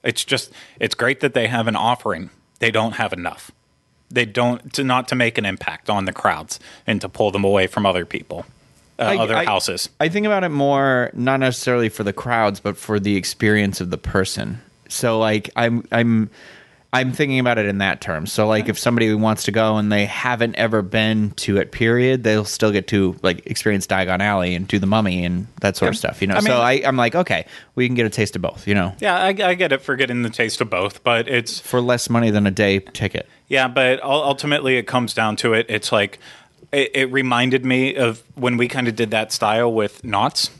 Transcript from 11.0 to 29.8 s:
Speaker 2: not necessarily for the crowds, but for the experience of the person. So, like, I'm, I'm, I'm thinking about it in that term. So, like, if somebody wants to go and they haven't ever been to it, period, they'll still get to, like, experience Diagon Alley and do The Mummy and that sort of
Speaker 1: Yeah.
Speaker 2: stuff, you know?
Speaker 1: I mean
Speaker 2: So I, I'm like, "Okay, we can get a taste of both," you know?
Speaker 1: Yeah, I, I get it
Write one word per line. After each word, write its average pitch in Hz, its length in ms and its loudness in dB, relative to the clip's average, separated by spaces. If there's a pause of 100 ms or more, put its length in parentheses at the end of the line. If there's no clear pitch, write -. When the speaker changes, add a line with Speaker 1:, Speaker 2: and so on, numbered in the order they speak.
Speaker 2:
not 135 260 0
necessarily 123 520 2
for - 120 -8
the 101 120 0
crowds, 110 440 0
but 101 200 -6
for 107 200 -2
the 101 160 2
experience 101 680 2
of 90 100 -4
the 80 80 -4
person. - 640 -2 (260)
So, 113 320 -2
like, 107 340 0
I'm, 117 380 0
I'm, 113 360 2 (640)
I'm 127 200 0
thinking 135 260 0
about 123 200 2
it 104 80 2
in 98 120 0
that 98 220 0
term. 82 260 -6
So, 107 220 0
like, 110 200 0
if 104 80 -4
somebody 113 380 2
wants 107 300 0
to 107 80 -2
go 110 240 2
and 104 160 0
they 101 140 2
haven't 117 500 -2
ever 110 260 2
been 110 540 0
to 98 220 0
it, - 120 -2
period, 120 540 2
they'll 107 200 2
still 107 280 0
get 98 160 -2
to, 95 340 2
like, 90 240 -2
experience 101 400 -2
Diagon 92 320 0
Alley 92 380 0
and 92 100 -6
do 104 140 0
The 95 80 0
Mummy 98 360 2
and 90 220 -2 (140)
that 101 160 0
sort - 140 0
of 214 40 -4
Speaker 1:
Yeah. - 40 -6
Speaker 2:
stuff, - 220 -4
you 98 60 0
know? 98 80 0
Speaker 1:
I 208 40 2
mean 208 80 2
Speaker 2:
So 123 140 2
I, 123 240 2
I'm 131 120 0
like, 120 180 2
"Okay, 143 320 0 (300)
we 127 100 2
can 123 80 -2
get 120 120 2
a 104 40 0
taste 107 240 -2
of 95 80 -6
both," - 240 -6
you 101 80 0
know? 95 240 0
Speaker 1:
Yeah, 185 180 2
I, 190 120 2
I 196 260 0
get 175 160 0
it 135 120 2